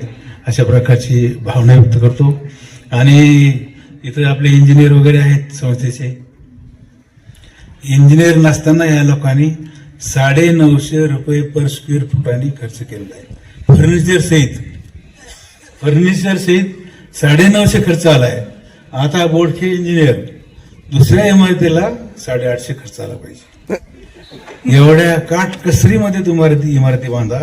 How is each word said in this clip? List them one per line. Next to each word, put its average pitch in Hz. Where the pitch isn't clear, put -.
अशा 123
प्रकारची 120
भावना 120
व्यक्त 113
करतो. 131
आणि 143
इथं 139
आपले 139
इंजिनियर 143
वगैरे 143
आहेत 143
संस्थेचे, 127
इंजिनियर 147
नसताना 160
या 151
लोकांनी 143
साडेनऊशे 156
रुपये 147
per 143
square 139
फुटाने 123
खर्च 113
केलेला 101
आहे, -
फर्निचर 165
सहित, 151
फर्निचर 180
सहित 185
साडेनऊशे 196
खर्च 165
आलाय. 135
आता 147
बोडखे 170
इंजिनियर 165
दुसऱ्या 185
इमारतीला 180
साडेआठशे 123
खर्च -
आला 104
पाहिजे. -
एवढ्या 160
काटकसरीमध्ये 185
तुम्हाला 160
ती 147
इमारती 127
बांधा, 120